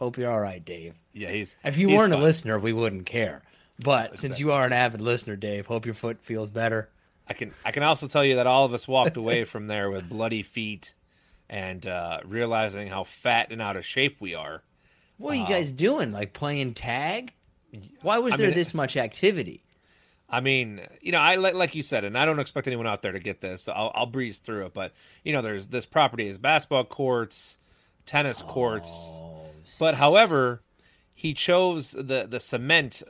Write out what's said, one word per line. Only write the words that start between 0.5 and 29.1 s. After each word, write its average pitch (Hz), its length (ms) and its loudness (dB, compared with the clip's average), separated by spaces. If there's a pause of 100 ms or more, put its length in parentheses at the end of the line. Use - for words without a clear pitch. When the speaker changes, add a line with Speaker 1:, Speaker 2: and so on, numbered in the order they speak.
Speaker 1:
Dave. 85 300 -14 (180)
Speaker 2:
Yeah, 101 180 -10
he's, 101 240 -6 (100)
Speaker 1:
If 139 140 -2
you 196 100 6
Speaker 2:
he's 196 100 8
Speaker 1:
weren't 214 140 6
Speaker 2:
fine. 143 80 4
Speaker 1:
a 147 40 6
listener, 160 340 4
we 110 140 0
wouldn't 107 340 -2
care. 95 360 -4 (360)
But 120 300 2
Speaker 2:
That's - 140 -14
Speaker 1:
since 127 140 -4
Speaker 2:
exactly. 139 100 -2
Speaker 1:
you 147 60 4
are 135 140 4
an 123 60 2
avid 120 280 4
listener, 113 360 -2
Dave, 101 320 -6
hope 113 160 -4
your 117 100 -6
foot 117 280 -6
feels 110 280 -6
better. 110 380 -2 (400)
Speaker 2:
I - 60 -6
can, 104 200 -10 (100)
I 107 60 -4
can 143 140 0
also 151 240 2
tell 147 160 4
you 135 120 6
that 123 120 4
all 131 160 6
of 123 100 0
us - 140 -6
walked 131 280 4
away 117 280 0
Speaker 1:
<laughs> - 80 -10
Speaker 2:
from 107 160 -8
there 104 220 -2
with 92 180 -6
bloody 110 340 -4
feet 107 520 -10 (540)
and, 92 380 -10
uh, 87 380 -6
realizing 107 640 -2
how 95 160 -6
fat 117 480 -2
and 113 100 -8
out 101 140 -4
of 90 80 -8
shape 139 360 -2
we 90 140 -8
are. 78 280 -10 (560)
Speaker 1:
What 285 160 -6
are - 20 0
you 226 80 -2
Speaker 2:
Uh, 180 60 -2
Speaker 1:
guys 175 200 0
doing? 165 400 2
Like, 104 220 -6
playing 143 420 -4
tag? 151 580 -4 (680)
Why 208 180 2
was 240 160 2
Speaker 2:
I - 40 2
Speaker 1:
there 220 100 4
Speaker 2:
mean, 165 80 4
Speaker 1:
this 170 160 0
much 147 240 -2
activity? 135 680 0 (680)
Speaker 2:
I 120 100 0
mean, 127 400 0 (220)
you 170 100 -6
know, 170 80 4
I 170 160 6
li-, 190 160 2
like 180 220 0
you 156 80 -6
said, 110 220 -2
and 104 120 -4
I 135 80 2
don't 156 140 2
expect 139 280 -4
anyone 120 200 -4
out 104 160 -4
there 98 100 -4
to 95 60 -6
get 95 240 -8
this, 92 220 -8
so - 80 -6
I'll, 107 220 -2
I'll 120 120 0
breeze 120 320 -6
through 101 280 -8
it. 87 60 -14
But, 95 200 -8 (320)
you 156 80 -4
know, 139 100 0
there's, 104 240 -6
this 127 180 -6
property 120 420 2
is 98 120 -10
basketball 139 460 2
courts, - 720 -4 (480)
tennis 143 340 0
courts. 117 480 -2 (220)